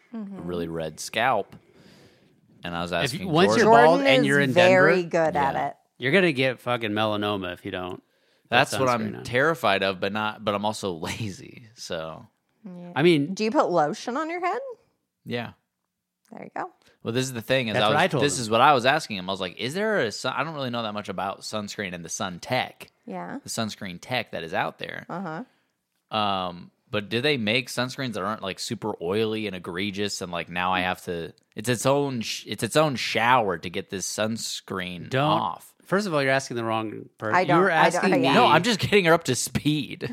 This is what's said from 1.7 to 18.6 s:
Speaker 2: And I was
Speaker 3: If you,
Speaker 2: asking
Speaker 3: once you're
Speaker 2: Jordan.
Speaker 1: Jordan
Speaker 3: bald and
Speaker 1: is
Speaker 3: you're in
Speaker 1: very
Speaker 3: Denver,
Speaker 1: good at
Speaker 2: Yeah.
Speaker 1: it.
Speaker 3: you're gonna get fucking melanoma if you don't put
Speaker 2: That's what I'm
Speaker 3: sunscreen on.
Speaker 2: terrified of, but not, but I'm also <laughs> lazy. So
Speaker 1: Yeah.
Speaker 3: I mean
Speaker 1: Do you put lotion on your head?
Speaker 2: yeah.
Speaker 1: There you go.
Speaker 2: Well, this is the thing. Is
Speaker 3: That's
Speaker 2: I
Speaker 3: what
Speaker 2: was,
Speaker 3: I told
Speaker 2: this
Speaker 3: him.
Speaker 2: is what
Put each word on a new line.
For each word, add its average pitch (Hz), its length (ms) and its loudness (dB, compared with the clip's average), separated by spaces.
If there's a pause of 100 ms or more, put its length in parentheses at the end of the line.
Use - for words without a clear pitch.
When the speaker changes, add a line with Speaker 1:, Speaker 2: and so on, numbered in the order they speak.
Speaker 2:
And 87 100 -6
I 85 80 -2
was 87 80 -4
Speaker 3:
If 87 240 -2
you, - 60 -8
Speaker 2:
asking - 100 -6
Speaker 3:
once 190 260 6
you're 233 100 6
Speaker 2:
Jordan. 233 200 10
Speaker 1:
Jordan - 180 6
Speaker 3:
bald 277 40 4
and - 140 6
Speaker 1:
is 143 40 2
Speaker 3:
you're 143 140 6
in 135 120 4
Speaker 1:
very 180 520 6
Speaker 3:
Denver, 165 40 -10
Speaker 1:
good 156 280 0
at 139 180 2
Speaker 2:
Yeah. 139 140 -2
Speaker 1:
it. - 80 -12 (220)
Speaker 3:
you're 123 120 -2
gonna 175 220 6
get 127 260 2
fucking 120 320 -2
melanoma 104 640 0
if 87 120 -14
you 101 60 -8
don't 92 320 -6
put - 0 - (480)
Speaker 2:
That's 127 260 4
what 127 120 2
I'm 113 240 0
Speaker 3:
sunscreen 120 60 -12
on. 127 40 -12
Speaker 2:
terrified 120 640 2
of, 95 160 0
but 101 120 -2
not, 107 320 -6
but 104 120 0
I'm 101 80 -2
also 107 280 -4
<laughs> - 20 -8
lazy. 92 840 -10
So 80 500 -10 (400)
Speaker 1:
Yeah. 175 300 -18
Speaker 3:
I 139 80 2
mean 165 300 4
Speaker 1:
Do 214 100 -2
you 220 80 0
put 269 180 2
lotion 175 460 0
on 311 140 -6
your 349 140 -6
head? 370 140 -2 (680)
Speaker 2:
yeah. 117 280 -8 (800)
Speaker 1:
There - 100 -16
you - 140 -16
go. 349 140 -6 (340)
Speaker 2:
Well, 113 100 -4
this 131 120 0
is 135 60 -8
the 117 100 -8
thing. 131 260 2
Is 107 60 -2
Speaker 3:
That's 110 100 4
Speaker 2:
I 104 40 4
Speaker 3:
what 113 60 4
Speaker 2:
was, 151 80 4
Speaker 3:
I 185 60 4
told 143 160 0
Speaker 2:
this 139 140 0
Speaker 3:
him. 127 40 -4
Speaker 2:
is 110 80 -4
what 113 100 4